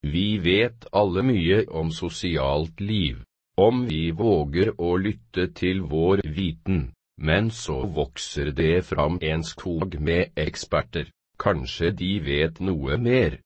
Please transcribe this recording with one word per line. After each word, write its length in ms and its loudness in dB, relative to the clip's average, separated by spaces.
Vi 360 0
vet 540 2
alle 300 2
mye 460 4
om 220 -4
sosialt 880 -2
liv, 360 0
om 300 4
vi 220 -2
våger 680 2
å 180 0
lytte 580 -2
til 280 0
vår 420 2
viten, 680 -2
men 320 2
så 360 -4
vokser 640 -4
det 360 2
fram 340 0
en 220 -2
skog 580 -6
med 360 2
eksperter. 760 -4
Kanskje 520 0
de 300 -2
vet 400 0
noe 380 -2
mer. 480 2